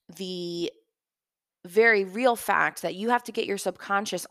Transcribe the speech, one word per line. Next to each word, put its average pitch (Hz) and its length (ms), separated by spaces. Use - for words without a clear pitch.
the 175 580
very 208 380
real 233 320
fact 156 460
that 165 140
you 208 140
have 240 140
to - 80
get 226 140
your 196 120
subconscious 196 720